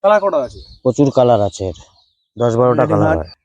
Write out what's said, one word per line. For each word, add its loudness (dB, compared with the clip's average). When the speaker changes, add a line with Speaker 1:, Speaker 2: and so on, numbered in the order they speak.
Speaker 1:
কালার 2
কটা -2
আছে? -18
Speaker 2:
প্রচুর 0
কালার 4
আছে -10
এর, -14
দশ -2
বারোটা 2
Speaker 1:
ব্লিডিং -2
Speaker 2:
কালার 0
Speaker 1:
হার্ট। -2
Speaker 2:
হয়। -14